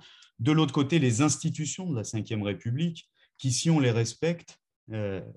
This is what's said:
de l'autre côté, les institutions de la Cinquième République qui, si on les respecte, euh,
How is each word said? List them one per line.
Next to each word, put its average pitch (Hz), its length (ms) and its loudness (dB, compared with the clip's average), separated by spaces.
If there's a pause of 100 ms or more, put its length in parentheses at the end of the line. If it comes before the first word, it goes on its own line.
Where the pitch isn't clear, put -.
(400)
de 117 120 2
l'autre 156 220 4
côté, 151 260 2
les 123 220 2
institutions 156 680 -2
de 143 60 -2
la 107 80 -4
Cinquième 107 400 -4
République 123 680 -4 (280)
qui, 131 140 -2
si 143 180 0
on 160 100 6
les 127 120 4
respecte, 131 680 -2 (320)
euh, 101 300 -6 (160)